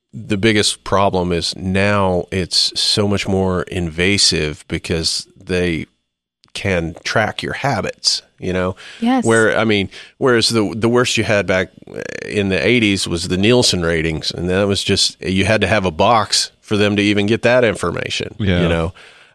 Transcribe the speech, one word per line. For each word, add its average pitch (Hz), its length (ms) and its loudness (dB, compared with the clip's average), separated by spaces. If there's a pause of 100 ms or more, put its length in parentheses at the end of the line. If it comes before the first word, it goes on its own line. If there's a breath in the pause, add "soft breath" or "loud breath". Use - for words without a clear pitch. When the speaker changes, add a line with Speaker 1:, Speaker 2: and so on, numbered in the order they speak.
(160)
Speaker 1:
the 107 220 -6
biggest 107 460 0
problem 92 480 0
is 82 240 -2
now 95 760 0
it's - 480 -2
so - 280 0
much 101 200 -2
more 95 360 0
invasive 85 1040 0
because - 680 -4
they 90 520 -2 (680)
can 85 500 -2
track - 380 -2
your - 120 -6
habits, - 680 -4 (180)
you 90 140 -4
know? 92 220 -2 (240 loud breath)
Speaker 2:
Yes. 240 260 0
Speaker 1:
Where, 113 320 4
I 110 60 2
mean, 104 260 2 (300 loud breath)
whereas 120 300 2
the, 107 280 0
the 110 120 0
worst 123 280 2
you 110 60 0
had 98 240 0
back 95 220 0 (560)
in 98 240 -2
the 87 160 0
eighties 107 420 2
was 90 200 -4
the 92 100 -2
Nielsen 107 440 4
ratings, 82 480 -2
and - 220 -4
that 95 160 2
was 98 160 0
just, - 360 -2
you 95 260 0
had 107 160 2
to 95 60 2
have 101 180 0
a 90 60 0
box 101 600 2 (100)
for - 160 -2
them 101 180 2
to 101 60 2
even 101 240 2
get 110 160 0
that 123 220 4
information, - 720 -2
Speaker 3:
Yeah. 92 240 2
Speaker 1:
you 85 80 2
know? 82 240 0 (420 loud breath)